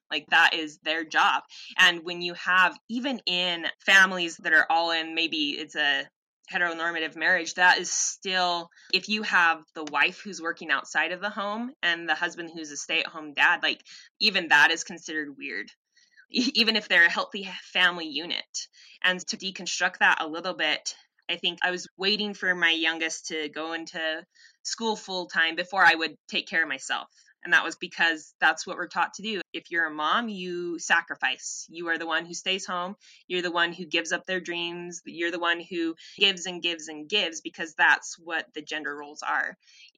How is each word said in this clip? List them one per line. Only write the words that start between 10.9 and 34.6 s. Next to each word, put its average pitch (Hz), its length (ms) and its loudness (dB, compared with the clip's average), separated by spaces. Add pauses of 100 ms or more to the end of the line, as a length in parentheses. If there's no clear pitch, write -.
of - 80 -8
the 208 80 -4
home 208 420 -6 (100)
and 170 280 -2
the 156 60 2
husband 170 380 -6
who's 160 180 -10
a 143 40 -12
stay-at-home 156 580 -6
dad, 151 300 4
like, 143 180 0 (380)
even 190 300 0
that 147 220 8
is 165 120 -2
considered 156 540 -8
weird, 131 340 -8 (580)
e-, 254 260 0
even 220 200 2
if 208 140 -4
they're 175 160 8
a 170 40 4
healthy 190 400 -4 (220)
family 175 360 2
unit. - 600 -8 (340)
And 185 260 0
to 208 100 -8
deconstruct 185 640 -4
that 190 200 4
a 165 80 -2
little 170 260 -6
bit, 156 400 -2 (360)
I 175 80 -4
think 175 260 -4
I 180 80 2
was 180 160 -6 (100)
waiting 202 360 0
for 185 200 -2
my 170 180 2
youngest 160 560 -2
to 156 200 -4
go 151 240 -8
into 165 540 -6 (380)
school 220 340 -2
full 180 300 -8
time 165 280 0
before 180 300 2
I 165 100 10
would 160 200 -2 (120)
take - 220 -6
care 170 140 2
of 156 60 -2
myself. 135 380 -6 (360)
And 175 100 0
that 160 100 6
was 160 120 -4
because 160 640 -2
that's 160 280 2
what 175 100 -8
we're 175 100 -6
taught 170 280 -2
to 190 80 -14
do. 208 180 -4 (100)
If 165 200 -12
you're 170 160 0
a 151 40 -4
mom, 170 380 0
you 175 480 -6
sacrifice. - 920 -2
You 170 160 -8
are 165 100 0
the 170 80 -6
one 165 200 -2
who 175 100 -12
stays 190 320 -4
home. 180 260 -4 (340)
You're 180 140 -2
the 175 100 -2
one 170 220 2
who 180 140 -12
gives 165 240 -2
up 175 160 -4
their 185 120 -2
dreams. 175 680 -8